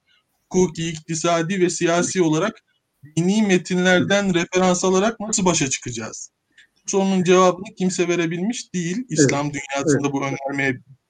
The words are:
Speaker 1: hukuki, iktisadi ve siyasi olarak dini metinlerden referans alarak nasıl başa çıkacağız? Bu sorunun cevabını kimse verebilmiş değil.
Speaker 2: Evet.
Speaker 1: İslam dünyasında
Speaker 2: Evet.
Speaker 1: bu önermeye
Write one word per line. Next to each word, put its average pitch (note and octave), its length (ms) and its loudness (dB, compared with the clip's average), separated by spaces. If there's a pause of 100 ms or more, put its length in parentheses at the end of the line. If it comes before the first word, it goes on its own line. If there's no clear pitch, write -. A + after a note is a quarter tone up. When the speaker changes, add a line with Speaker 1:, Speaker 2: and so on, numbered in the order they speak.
(420)
Speaker 1:
hukuki, E3 460 -2
iktisadi E3 720 -2
ve F3 100 2
siyasi E3+ 520 0
olarak E3 420 -2 (520)
dini F#3+ 260 2
metinlerden F#3 920 2
referans F3+ 500 0
alarak F#3+ 360 0
nasıl G#3 240 -2
başa D3+ 260 2
çıkacağız? - 600 -10 (460)
Bu - 140 -14
sorunun F#3+ 340 2
cevabını F3+ 540 4
kimse F#3 300 0
verebilmiş F3 680 -4
değil. F3 220 -4
Speaker 2:
Evet. B3+ 140 -8
Speaker 1:
İslam C#3+ 420 2
dünyasında C#3 500 -2
Speaker 2:
Evet. C#3+ 100 -2
Speaker 1:
bu C#3 120 -4
önermeye C#3 560 -4 (300)